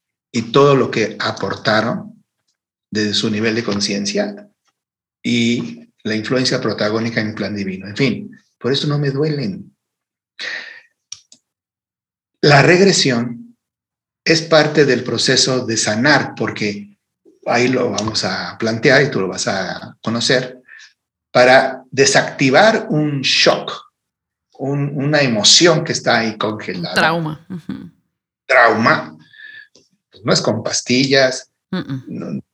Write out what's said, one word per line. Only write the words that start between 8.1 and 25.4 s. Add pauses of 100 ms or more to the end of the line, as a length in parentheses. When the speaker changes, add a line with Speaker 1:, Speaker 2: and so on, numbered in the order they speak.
Speaker 1:
por
eso
no
me
duelen. (2750)
La
regresión (640)
es
parte
del
proceso
de
sanar,
porque (480)
ahí
lo
vamos
a
plantear
y
tú
lo
vas
a
conocer, (680)
para
desactivar
un
shock, (880)
un,
una
emoción